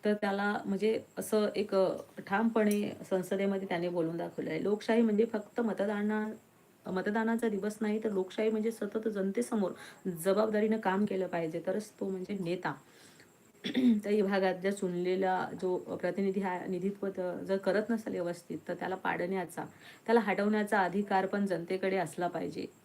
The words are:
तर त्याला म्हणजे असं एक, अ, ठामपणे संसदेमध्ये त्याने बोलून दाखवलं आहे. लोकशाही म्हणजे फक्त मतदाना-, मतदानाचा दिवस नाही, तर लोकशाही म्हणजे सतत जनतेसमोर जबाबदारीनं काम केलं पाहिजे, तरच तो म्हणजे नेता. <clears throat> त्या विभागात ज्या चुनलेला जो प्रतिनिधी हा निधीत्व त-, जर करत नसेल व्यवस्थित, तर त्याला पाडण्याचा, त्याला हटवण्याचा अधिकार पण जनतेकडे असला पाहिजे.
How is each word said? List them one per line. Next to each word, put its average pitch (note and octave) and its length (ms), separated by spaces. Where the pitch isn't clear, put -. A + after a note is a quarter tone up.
तर G#3 80
त्याला G3+ 520
म्हणजे G3 380
असं G#3 380
एक, G3 200
अ, F#3 220
ठामपणे G#3 720
संसदेमध्ये F#3+ 580
त्याने F3 220
बोलून E3+ 280
दाखवलं E3+ 320
आहे. D#3+ 140
लोकशाही G#3+ 380
म्हणजे A3 240
फक्त A3 360
मतदाना-, G#3+ 720
मतदानाचा A3+ 580
दिवस G#3 320
नाही, G#3+ 220
तर A3 80
लोकशाही G3 380
म्हणजे A3 220
सतत A3 360
जनतेसमोर G3 640
जबाबदारीनं G#3 680
काम G3+ 280
केलं F#3+ 220
पाहिजे, E3 400
तरच G3+ 220
तो G3 100
म्हणजे F#3+ 320
नेता. E3+ 320
<clears throat> A#3+ 400
त्या G3+ 80
विभागात G3 440
ज्या G3 220
चुनलेला F#3 720
जो F3+ 160
प्रतिनिधी F#3 600
हा F3+ 260
निधीत्व F#3+ 420
त-, F3+ 360
जर F#3+ 140
करत G3 320
नसेल A3+ 220
व्यवस्थित, F3 460
तर F3 60
त्याला F3+ 220
पाडण्याचा, F3 680
त्याला A#3 140
हटवण्याचा G#3 600
अधिकार F#3+ 460
पण G3+ 200
जनतेकडे F#3+ 520
असला F3 300
पाहिजे. F3 380